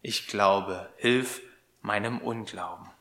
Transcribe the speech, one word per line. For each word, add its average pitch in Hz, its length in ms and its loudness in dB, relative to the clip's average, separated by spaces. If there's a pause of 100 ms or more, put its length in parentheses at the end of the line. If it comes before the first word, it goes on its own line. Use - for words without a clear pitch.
„Ich - 260 -6
glaube, 98 680 2
hilf 127 440 2 (400)
meinem 107 380 -2
Unglauben.“ 95 720 -8 (120)